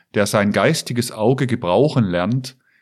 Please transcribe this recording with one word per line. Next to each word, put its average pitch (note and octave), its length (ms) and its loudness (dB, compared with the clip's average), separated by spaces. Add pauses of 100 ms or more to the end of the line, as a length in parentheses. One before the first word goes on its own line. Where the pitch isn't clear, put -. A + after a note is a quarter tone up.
(140)
der G#2 120 2
sein G2+ 260 0
geistiges A#2+ 580 0
Auge B2+ 360 0
gebrauchen B2 580 0
lernt, G2 540 -2 (240)